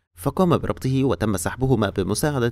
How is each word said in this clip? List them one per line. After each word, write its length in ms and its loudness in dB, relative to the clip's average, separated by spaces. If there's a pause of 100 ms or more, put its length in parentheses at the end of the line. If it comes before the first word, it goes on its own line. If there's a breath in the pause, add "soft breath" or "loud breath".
(160)
فقام 420 2
بربطه 460 -2
وتم 340 0
سحبهما 520 0
بمساعدة 640 0